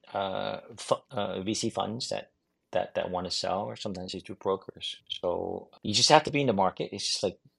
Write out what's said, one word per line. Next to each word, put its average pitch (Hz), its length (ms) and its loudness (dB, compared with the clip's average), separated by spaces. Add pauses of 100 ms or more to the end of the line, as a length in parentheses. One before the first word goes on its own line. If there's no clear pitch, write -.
(120)
uh, 98 460 -2 (180)
fu-, - 200 0 (140)
uh, 101 300 -2
V 101 140 0
C 113 160 -2
funds 98 400 -4
that, - 220 -6 (400)
that, - 240 -2
that 87 140 -2
wanna 90 200 -4
sell, 92 320 -2
or 113 140 -8
sometimes 92 360 -8
it's 90 140 -8
through - 80 -10
brokers. - 600 -4 (120)
So 90 600 -4 (140)
you 107 120 -2
just - 160 6
have 151 140 10
to - 60 -2
be 143 120 2
in 135 60 2
the 117 40 6
market. 95 400 2
It's 101 140 -4
just - 160 -2
like 92 160 0 (200)